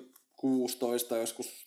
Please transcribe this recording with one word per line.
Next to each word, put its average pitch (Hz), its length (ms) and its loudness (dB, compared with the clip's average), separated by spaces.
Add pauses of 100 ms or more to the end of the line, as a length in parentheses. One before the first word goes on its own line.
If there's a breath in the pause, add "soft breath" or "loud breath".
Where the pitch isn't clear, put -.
(360)
kuusitoista 123 800 2
joskus - 500 -4